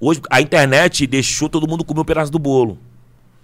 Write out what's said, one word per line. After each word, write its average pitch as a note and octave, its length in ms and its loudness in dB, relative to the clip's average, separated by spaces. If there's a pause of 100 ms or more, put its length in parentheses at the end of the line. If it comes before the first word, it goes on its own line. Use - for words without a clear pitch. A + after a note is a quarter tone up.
hoje, C#3+ 200 0 (100)
a C3 100 4
internet C#3+ 680 2
deixou C3+ 420 -2
todo D#3 200 -2
mundo D#3+ 160 -4
comer D3+ 160 -4
um C#3+ 40 -2
pedaço D#3 280 -2
do E3 60 0
bolo. C3 400 0 (640)